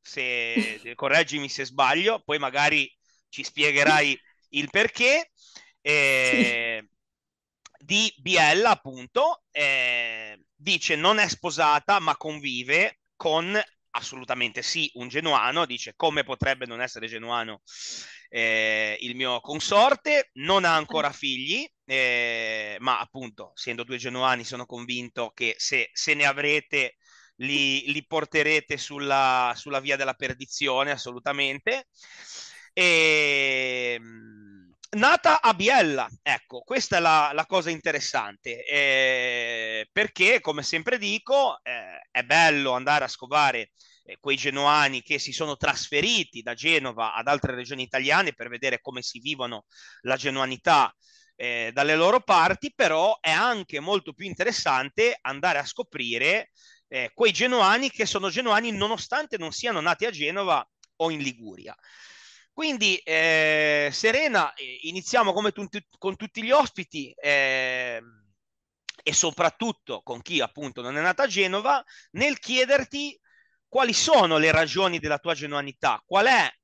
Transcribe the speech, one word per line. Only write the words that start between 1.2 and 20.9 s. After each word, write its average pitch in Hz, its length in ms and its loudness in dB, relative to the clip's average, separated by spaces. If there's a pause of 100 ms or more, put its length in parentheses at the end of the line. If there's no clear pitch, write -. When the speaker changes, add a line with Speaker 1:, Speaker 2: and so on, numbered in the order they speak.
Speaker 1:
se 135 160 -8
sbaglio, 143 580 0
poi 151 160 -2
magari 143 560 0 (360)
ci - 120 -12
spiegherai 147 800 2 (300)
il 143 180 -4
perché, 247 640 0 (500)
eh, 123 1000 2
Speaker 2:
Sì. - 1040 -20
Speaker 1:
di 202 320 0
Biella, 165 500 4
appunto, 185 840 -2
eh, 120 920 -2 (100)
dice 165 400 -2
non 180 260 2
è 196 80 2
sposata 156 720 0
ma 160 180 0
convive 147 840 -2 (160)
con, 170 420 0 (380)
assolutamente 123 640 -6
sì, 156 320 -4
un 123 140 -12
genuano, 143 580 0
dice 123 300 -12
come 151 260 0
potrebbe 131 440 -4
non 117 140 -10
essere 117 280 -8
genuano, 113 540 -6 (680)
eh, 110 720 0
il 120 160 -8
mio 127 240 -4
consorte, 254 960 2
non 180 300 2
ha 170 100 4
ancora 151 380 0